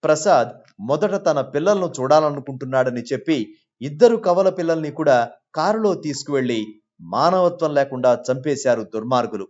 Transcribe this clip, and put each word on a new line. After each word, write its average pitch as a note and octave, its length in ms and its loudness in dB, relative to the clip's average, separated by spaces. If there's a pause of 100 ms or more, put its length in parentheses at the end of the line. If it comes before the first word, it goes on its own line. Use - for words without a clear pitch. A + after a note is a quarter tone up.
ప్రసాద్ D3+ 460 2 (300)
మొదట E3 460 -2
తన D3+ 160 2
పిల్లలను E3+ 580 0
చూడాలనుకుంటున్నాడని C3 1000 0
చెప్పి, B2+ 540 -4 (260)
ఇద్దరు D3+ 340 4
కవల F#3 340 2
పిల్లల్ని E3 420 -2
కూడా C#3 380 2 (260)
కారులో G3+ 380 0
తీసుకువెళ్లి, C3 880 -4 (200)
మానవత్వం E3 720 0
లేకుండా B2+ 580 2
చంపేశారు C3 520 0
దుర్మార్గులు. A2 680 -4